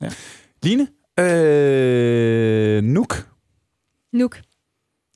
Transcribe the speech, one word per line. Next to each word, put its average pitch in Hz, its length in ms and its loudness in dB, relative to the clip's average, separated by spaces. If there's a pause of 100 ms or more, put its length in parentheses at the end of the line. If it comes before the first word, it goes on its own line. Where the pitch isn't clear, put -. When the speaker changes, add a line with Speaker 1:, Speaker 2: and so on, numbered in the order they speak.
Speaker 1:
Ja. - 60 -10 (540)
Speaker 2:
Line, 240 240 0 (800)
øh, 117 1160 0
Nuuk 139 440 -2 (840)
Speaker 3:
Nuuk. 240 280 -2 (760)